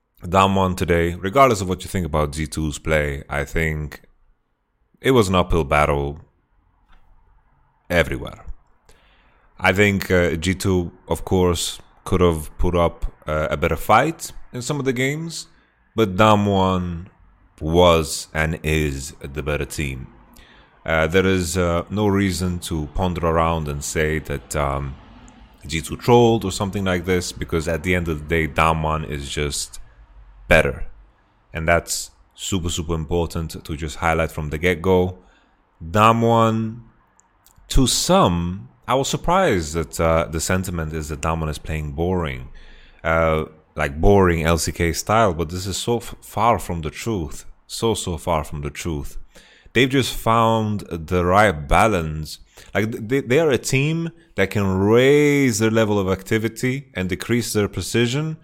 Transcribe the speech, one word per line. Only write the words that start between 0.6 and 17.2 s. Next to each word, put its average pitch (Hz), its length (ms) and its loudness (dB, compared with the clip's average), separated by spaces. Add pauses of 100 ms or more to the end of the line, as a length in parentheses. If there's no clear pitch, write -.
today, 85 380 0
regardless 98 480 2
of 92 80 -4
what 92 120 -4
you - 60 -14
think 92 180 -4
about 76 280 -2
G 78 120 -6
two's 76 320 -6
play, 73 520 -2
I 71 160 -4
think 76 560 -6 (1000)
it 131 120 0
was 113 180 6
an 95 60 2
uphill 87 280 2
battle 73 560 0 (1700)
everywhere. 67 560 -2 (1120)
I 95 140 4
think, 98 400 2
uh, 87 240 4
G 85 200 -2
two, 92 360 0 (160)
of - 160 -2
course, 90 560 0 (240)
could 92 160 0
have 82 380 2
put 87 180 2
up, 85 300 0 (200)
uh, 78 240 -2
a - 60 -2
better 80 220 -2
fight 131 560 2 (180)
in 127 100 -8
some 147 160 -4
of 139 60 -4
the 135 100 0
games, 147 540 -6 (480)
but 104 220 0
Damwon 95 880 4 (560)